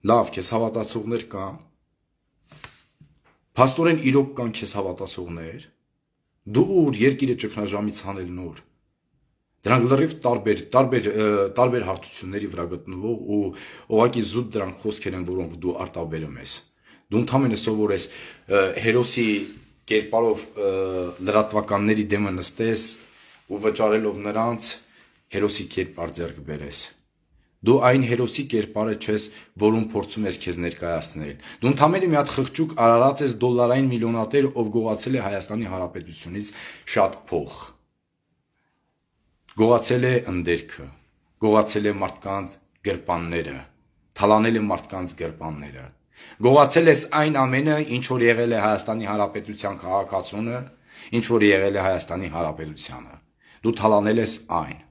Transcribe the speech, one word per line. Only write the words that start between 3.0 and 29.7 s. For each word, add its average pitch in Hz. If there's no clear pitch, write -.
Փաստորեն 160
իրոք 135
կան 117
քեզ -
հավատացողներ։ 90
Դու 131
ուր 117
երկիրը 131
ճգնաժամից 104
հանելն 92
ուր։ 82
Դրանք 117
լրիվ 156
տարբեր, 110
տարբեր, 123
ը, 107
տարբեր 123
հարթությունների 95
վրա 87
գտնվող 95
ու 104
ուղղակի 120
զուտ 113
դրանք 95
խոսքեր 101
են, 90
որոնք 87
դու 90
արտաբերում 80
ես։ -
Դու 107
ընդհանրապես 123
սովոր 107
ես, 90
ը, -
հերոսի 120
կերպարով, 110
ը, 101
լրատվականների 104
դեմը 101
նստես 113
ու 101
վճարելով 107
նրանց 110
հերոսի 101
կերպար 85
ձեռք 78
բերես։ 73
Դու 120
այն 131
հերոսի 120
կերպարը 107
չես, 107
որում 110